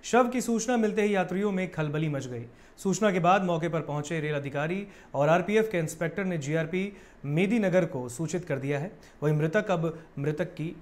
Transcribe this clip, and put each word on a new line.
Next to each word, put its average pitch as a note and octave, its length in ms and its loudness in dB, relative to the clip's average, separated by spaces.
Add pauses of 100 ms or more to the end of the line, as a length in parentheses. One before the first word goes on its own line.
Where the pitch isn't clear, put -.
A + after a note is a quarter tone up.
शव A#3+ 260 4
की A#3+ 120 -2
सूचना A#3 360 0
मिलते G#3 240 2
ही G#3 140 2
यात्रियों F#3 360 0
में F#3 200 -2
खलबली D#3 380 -2
मच C3 180 -4
गई। A#2+ 180 -8 (320)
सूचना G3 340 2
के F#3 80 2
बाद F#3 240 6
मौके E3+ 260 0
पर D#3+ 120 -2
पहुंचे D3 380 -4
रेल D3+ 160 -2
अधिकारी D3 520 -4 (260)
और C#3+ 160 2
आरपीएफ G3+ 420 4
के F3 80 0
इंस्पेक्टर E3 460 -4
ने F3+ 120 -2
जीआरपी E3 600 -2 (280)
मेदीनगर F#3 600 2
को B2 240 -6
सूचित E3 360 -4
कर C#3 140 -2
दिया C3+ 200 -2
है। F3+ 120 -6 (320)
वहीं D3+ 100 4
मृतक D#3+ 380 2
अब E3 320 -2 (160)
मृतक D3 340 -2
की D#3+ 280 -8